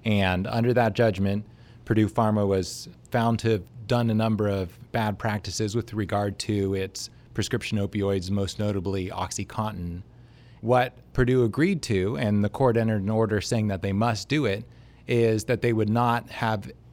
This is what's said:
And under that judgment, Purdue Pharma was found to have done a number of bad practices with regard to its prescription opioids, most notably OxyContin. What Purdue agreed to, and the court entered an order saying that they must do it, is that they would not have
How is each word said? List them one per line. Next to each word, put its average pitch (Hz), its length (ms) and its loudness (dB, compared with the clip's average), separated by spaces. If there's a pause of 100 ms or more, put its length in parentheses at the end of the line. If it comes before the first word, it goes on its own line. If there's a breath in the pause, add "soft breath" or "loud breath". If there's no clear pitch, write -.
And 98 440 2
under 117 260 2
that 113 200 2
judgment, 101 520 2 (380 loud breath)
Purdue 107 240 4
Pharma 107 360 2
was 95 440 -2 (240)
found 117 280 2
to 113 100 0
have 101 120 2 (240)
done 120 240 2
a 110 40 2
number 110 340 2
of 98 280 -2 (140)
bad 107 260 -2
practices 104 600 -4
with 104 180 -4
regard 101 460 -2
to 98 340 0
its 95 340 -6 (260 loud breath)
prescription 110 440 -2
opioids, 98 500 0
most 98 300 -2
notably 98 520 -2
OxyContin. 92 920 -6 (580 loud breath)
What 123 360 0 (160)
Purdue 127 320 4
agreed 147 380 0
to, 101 340 0
and 104 260 2
the 104 60 0
court 123 280 2
entered 110 260 2
an 98 80 -2
order 107 300 2
saying 110 280 0
that 95 140 -2
they 98 100 -2
must 110 360 0
do 143 180 0
it, 101 180 -2 (420 loud breath)
is 113 380 2
that 117 180 0
they 120 100 2
would 107 180 2
not 117 400 0
have 110 380 -4 (240)